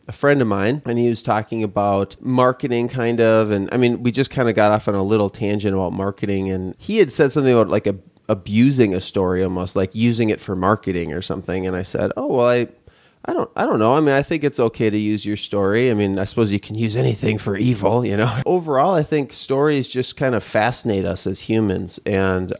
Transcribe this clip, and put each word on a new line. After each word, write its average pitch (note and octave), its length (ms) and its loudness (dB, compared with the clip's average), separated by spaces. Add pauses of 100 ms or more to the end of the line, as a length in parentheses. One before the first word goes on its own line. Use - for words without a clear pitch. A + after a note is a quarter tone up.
a - 40 -10
friend C#3+ 300 2
of A#2 60 0
mine, G#2 380 0
and A#2+ 120 -2
he A#2+ 120 2
was A#2 120 -2
talking A2 420 -2
about G2+ 560 -2
marketing, B2+ 680 0
kind A#2+ 340 -2
of, A2 300 4
and, G2 200 -2
I A#2+ 60 -2
mean, A#2+ 240 2
we A#2+ 100 0
just C3+ 200 -2
kinda A#2+ 200 0
got G#2+ 200 4
off G#2+ 160 0
on G#2 80 0
a G2 80 0
little G#2 260 2
tangent G2+ 460 -2
about F#2 180 -2
marketing, G2 560 -4
and F#2 300 -6
he G#3+ 180 -4
had D#3+ 140 4
said C#3 200 2
something C3+ 220 4
about, A2 160 4
like, G#2 160 0
a, G2+ 100 0 (320)
abusing A2 680 2
a F#2+ 60 -2
story F#2 420 0
almost, F#2 320 -4
like, F#2+ 180 0
using A2+ 380 0
it - 100 -4
for G2+ 140 -6
marketing F2+ 580 0
or F2+ 80 -6
something, F#2 460 -4
and F#2 80 -2
I F#2 80 -4
said, - 340 -4
"Oh, C4+ 100 -6
well, B2 200 2
I, B2 200 2 (600)
I - 60 -4
don't, - 220 -4
I G#3 100 0
don't G#3 140 2
know. A2+ 160 4
I D#3 60 4
mean, C#3+ 120 4
I C3+ 80 2
think D3 220 -4
it's C#3+ 160 -2
okay A2+ 320 0
to G#2 80 0
use G#2 260 -2
your G#2 100 -2
story. G2+ 540 0
I A2 60 2
mean, G2 240 0
I G2 60 -2
suppose A2 260 0
you G2+ 80 0
can - 160 -12
use A2 200 -2
anything A2 440 0
for G2+ 180 -4
evil, A#2 480 2
you G2+ 100 0
know?" A2+ 260 0
<laughs> - 40 -6
Overall, D#3+ 480 2
I D#3+ 80 2
think C#3+ 320 -2
stories D3 560 0
just - 260 -4
kind C3 200 0
of G2+ 80 -2
fascinate G#2+ 600 0
us F#2 200 -4
as F#2 160 -4
humans, F#2+ 640 -2
and F#2+ 540 0